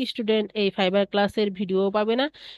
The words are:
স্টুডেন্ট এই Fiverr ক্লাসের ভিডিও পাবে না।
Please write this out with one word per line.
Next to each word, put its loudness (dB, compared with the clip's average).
স্টুডেন্ট 0
এই 0
Fiverr 2
ক্লাসের 0
ভিডিও -2
পাবে 0
না। 0